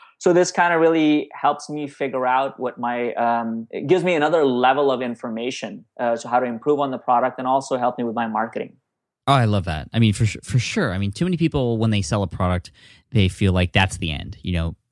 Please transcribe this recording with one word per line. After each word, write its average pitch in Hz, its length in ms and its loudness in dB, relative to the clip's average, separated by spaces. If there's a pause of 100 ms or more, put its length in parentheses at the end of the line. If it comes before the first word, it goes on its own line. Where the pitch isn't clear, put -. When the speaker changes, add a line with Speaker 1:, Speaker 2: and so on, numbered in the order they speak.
(200)
Speaker 1:
So 180 120 4
this 175 180 4
kinda 175 300 2
really 156 520 2
helps - 380 -4
me 151 160 -8
figure 131 400 -4
out 135 320 0
what 123 180 -6
my, 120 380 -4
um, 113 560 -2
it - 160 -8
gives 175 160 4
me 175 140 2
another 156 280 2
level 135 460 2
of 127 100 0
information, 117 840 -8 (160)
uh, 117 160 0
so 120 120 -8
how 123 120 2
to 127 60 0
improve 131 340 0
on 139 100 -2
the 127 80 -6
product 123 400 0
and 127 80 -6
also 135 320 0
help 123 200 -2
me 123 60 -4
with 113 120 -4
my 117 100 -2
marketing. 113 460 -6 (560)
Speaker 2:
Oh, 139 60 6
I 127 100 4
love 104 220 2
that. 78 260 -6
I 117 80 2
mean, 110 140 6
for 113 120 0
su-, - 160 -4
for - 160 -2
sure. 127 340 -2
I 92 60 -4
mean, 101 140 -2
too - 120 -4
many 180 120 0
people, 135 420 0
when 113 120 2
they 104 120 0
sell 104 220 0
a - 20 -2
product, 90 460 -2 (400)
they 98 160 4
feel 95 240 2
like 90 200 2
that's 95 260 2
the 85 120 -4
end. 78 320 -10
You 92 120 -4
know, 85 220 -4 (160)